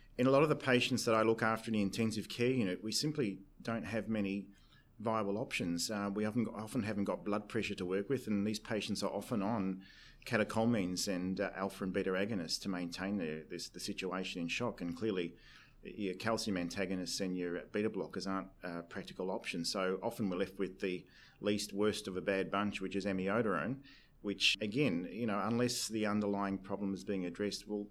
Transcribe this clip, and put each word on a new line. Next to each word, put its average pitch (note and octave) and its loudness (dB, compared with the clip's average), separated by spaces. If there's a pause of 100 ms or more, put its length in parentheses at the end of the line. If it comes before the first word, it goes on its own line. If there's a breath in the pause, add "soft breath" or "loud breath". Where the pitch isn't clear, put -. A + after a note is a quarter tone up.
(200 soft breath)
in B2+ 6
a - 8
lot C#3 8
of D#3 6
the D3+ 4
patients B2+ 4
that A2+ 6
I A2 6
look A2 6
after A2+ 2
in A2+ 0
the G#2+ 4
intensive G#2 0
care A#2+ 2
unit, F#2+ 0
we A2 -4
simply C#3 0 (240)
don't A#2 -2
have G2+ -2
many G2+ 0 (540 soft breath)
viable G#2+ 0
options. F2 0
Uh, G2+ 0
we G#2+ 2
often, A2 2
often A2 -2
haven't G2+ 0
got F#2+ 0
blood G#2 0
pressure G2+ 0
to F#2+ -4
work G2 0
with, C3+ -2
and G#2 2
these G#2+ 0
patients G#2 -2
are G2 0
often G2+ -2
on F#2+ 0 (440 soft breath)
catecholamines G#2+ 2
and, F#2 0
uh, G2 0
alpha G2 -4
and F#2 -2
beta F#2 0
agonists F#2+ -2
to - -8
maintain F#2 -2
the, D#2 -2
this, F2 -8
the F2+ -14
situation F#2 -4
in E2+ -2
shock. A2 -2
And E2+ -4
clearly, F#2 0 (480 soft breath)
your F#2+ -4
calcium G#2+ 0
antagonists F2+ -2
and F#2 -2
your F2 -2 (120)
beta G#2+ 0
blockers F2+ -6
aren't, F#2+ -4 (160)
uh, F2 -6
practical F#2+ -6
options. F#2 -4
So F#2+ 0
often A2 -2
we're F2+ 0
left F2+ -2
with F#2+ -2
the F#2 -2 (360 soft breath)
least G#2 0
worst G#2 2
of F#2 -4
a F2+ -2
bad F#2+ 2
bunch, G2 0
which F#2+ -2
is F#2+ 0
amiodarone, G2 2 (460 soft breath)
which, - 2
again, G#2 0
you A2+ -2
know, G2+ 0
unless A#2+ 0
the G#2+ 0
underlying G2+ 2
problem G2 -2
is F#2 -6
being F#2+ -2
addressed, G2 -4
will G#2 -2